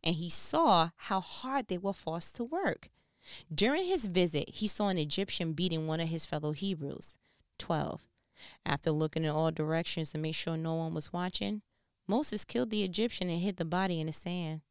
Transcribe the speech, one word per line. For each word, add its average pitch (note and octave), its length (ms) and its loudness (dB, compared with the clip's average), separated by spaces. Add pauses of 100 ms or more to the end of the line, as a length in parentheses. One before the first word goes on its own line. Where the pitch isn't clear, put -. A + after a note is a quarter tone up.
and E3 120 4
he E3+ 140 -4
saw F#3+ 600 4 (180)
how F#3+ 140 0
hard C4 460 -4
they F3+ 100 -2
were G3 160 -2
forced - 420 -4
to A#3+ 80 -4
work. D#4 460 -2 (640)
During C4+ 320 4
his E4+ 220 2
visit, F3 420 4
he - 180 -2
saw G3+ 220 2
an F#3 80 2
Egyptian E3 560 0
beating D#3+ 340 0
one D#3+ 140 0
of E3 80 0
his E3 160 -2
fellow D3+ 260 -2
Hebrews." D#3 680 -4 (400)
Twelve. - 500 -2 (580)
After C#3+ 260 2
looking D#3 320 0
in D#3 60 2
all D#3 220 2
directions D#3+ 600 -2
to D#3 60 -6
make D#3 180 -2
sure D#3+ 220 -2
no D#3+ 180 -2
one E3 180 -2
was D#3 200 -6
watching, G3+ 480 -2 (460)
Moses G#3+ 380 2
killed A#3+ 260 0
the G#3+ 120 2
Egyptian F#3+ 460 0
and E3+ 120 0
hid F#3+ 140 0
the E3+ 100 -2
body F3 360 0
in D#3 60 -2
the D#3 60 -4
sand. E3 580 -4